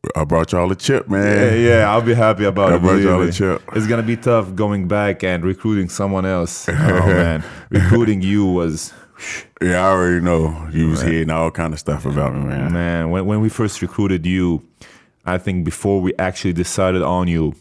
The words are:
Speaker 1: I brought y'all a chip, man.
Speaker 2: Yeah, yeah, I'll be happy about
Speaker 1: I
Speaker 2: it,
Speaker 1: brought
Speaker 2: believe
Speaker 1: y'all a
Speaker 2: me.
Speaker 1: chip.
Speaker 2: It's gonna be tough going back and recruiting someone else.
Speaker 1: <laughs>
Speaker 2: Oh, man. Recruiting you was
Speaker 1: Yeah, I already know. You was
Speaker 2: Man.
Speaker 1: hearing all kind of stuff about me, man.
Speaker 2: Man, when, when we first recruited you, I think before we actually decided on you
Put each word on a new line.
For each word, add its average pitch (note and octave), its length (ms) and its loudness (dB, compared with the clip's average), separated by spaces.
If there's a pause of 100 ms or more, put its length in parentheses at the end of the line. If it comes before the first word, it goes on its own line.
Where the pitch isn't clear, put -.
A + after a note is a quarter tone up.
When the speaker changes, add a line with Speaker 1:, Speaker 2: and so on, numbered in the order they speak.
(140)
Speaker 1:
I D#2 80 0
brought E2 300 0
y'all F2+ 180 0
a F#2+ 40 0
chip, - 340 -2
man. G2+ 160 0 (340)
Speaker 2:
Yeah, A#2+ 100 4 (100)
yeah, G#2 120 4
I'll A2+ 100 4
be A#2 120 2
happy A2 320 2
about G2 260 2
Speaker 1:
I F2 40 6
Speaker 2:
it, F2 40 0
Speaker 1:
brought F2+ 120 4
Speaker 2:
believe G2 140 4
Speaker 1:
y'all F#2 160 4
a F2+ 40 2
Speaker 2:
me. E2+ 60 0
Speaker 1:
chip. F#2 300 -2 (140)
Speaker 2:
It's A2 120 0
gonna A#2 160 0
be A#2 120 -2
tough A2+ 400 0
going G2+ 320 -2
back G2+ 360 -2
and F2+ 200 -2
recruiting F#2+ 460 -2
someone G2 360 -2
else. F2+ 440 -4
Speaker 1:
<laughs> - 0 -
Speaker 2:
Oh, F2+ 380 2
man. E2+ 360 2 (260)
Recruiting G2+ 520 2
you G2+ 240 0
was E2+ 480 -2 (680)
Speaker 1:
Yeah, F2+ 240 2
I F#2+ 60 6
already F2+ 320 2
know. D#2+ 480 0
You D#2+ 180 2
was D2+ 140 0
Speaker 2:
Man. E2+ 80 2
Speaker 1:
hearing E2 200 0
all D#2+ 200 0
kind E2 220 -4
of D2+ 60 -10
stuff - 260 -6
about C#2 300 -2
me, C#2+ 100 -4
man. C2+ 260 -4
Speaker 2:
Man, E2+ 380 -2
when, F#2 160 -4
when G#2+ 160 -2
we A2 80 0
first G#2+ 320 -4
recruited F#2 440 -2
you, F2+ 380 -2 (600)
I F2+ 120 -2
think F2+ 280 -4
before G2 340 -2
we F#2 200 -2
actually F#2 340 -4
decided F#2 480 -2
on F2+ 260 0
you D#2+ 340 -2